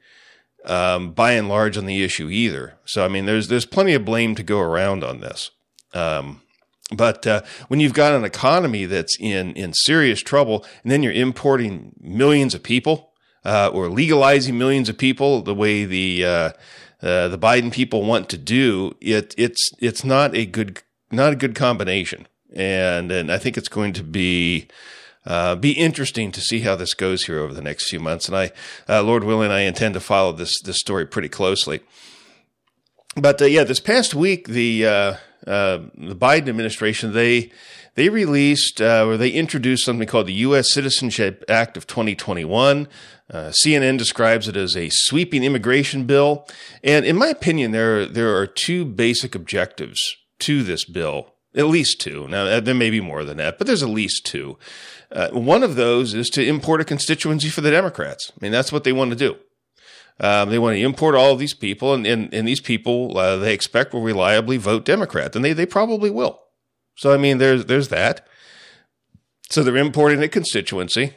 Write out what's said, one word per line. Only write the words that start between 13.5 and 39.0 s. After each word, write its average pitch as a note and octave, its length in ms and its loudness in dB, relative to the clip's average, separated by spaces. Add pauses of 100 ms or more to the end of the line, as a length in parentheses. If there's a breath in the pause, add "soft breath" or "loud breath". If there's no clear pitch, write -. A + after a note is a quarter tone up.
or F2+ 160 -2
legalizing C3+ 680 4
millions C3 300 2
of G#2+ 100 -6
people C3+ 420 2
the G2+ 140 -4
way G#2 300 0
the, F#2 400 0
uh, E2+ 260 2 (500 loud breath)
uh, F2+ 280 0
the F2+ 100 -8
Biden A#2 340 2
people A#2 320 -2
want G#2+ 260 0
to F2+ 80 -8
do, G2+ 640 0
it, G#2+ 380 -2
it's, A#2 400 0
it's A#2 260 -4
not C3+ 300 2
a A2+ 100 -2
good, F#2+ 380 -6 (300)
not C#3 200 4
a C#3 40 -2
good B2 180 -2
combination. G2 720 -2 (260)
And, F#2 600 -2
and E2+ 180 -2
I F#2+ 80 0
think A#2+ 180 -6
it's A2+ 120 -8
going G#2 240 -4
to F#2+ 100 -8
be, F2 640 -2 (580 loud breath)
uh, F2 300 -2
be C3 180 0
interesting C3+ 600 -2
to - 80 -12
see A2+ 200 -4
how G2 140 0
this F2+ 200 -6
goes F#2 300 -2
here D#2+ 140 -6
over D2 160 -6
the C#2+ 80 -12
next D2 260 -8
few E2+ 120 -6
months. D#2+ 280 -6
And F2+ 80 -4
I, F#2 140 -2 (380 loud breath)
uh, G#2+ 140 4
Lord A2+ 200 2
willing, G#2+ 300 0
I G2 80 0
intend G2 340 0
to F#2 60 -6
follow F#2+ 320 2
this, E2 300 -6
this F2+ 160 -6
story F#2 280 -4
pretty - 220 -6
closely. F#2 520 -2 (1300 loud breath)
But, C#3+ 260 4
uh, C#3+ 60 6
yeah, D3 160 6
this B2+ 180 0
past A3+ 320 2
week, F3 360 0
the, A2+ 380 0
uh, G#2+ 40 4 (560 loud breath)
uh, G2 320 0 (160)
the F2+ 220 -12
Biden C#3 320 4
administration, A2 640 -2
they, A#2 400 2 (440 loud breath)
they D#3+ 120 4
released, C#3+ 720 2
uh, A2 260 4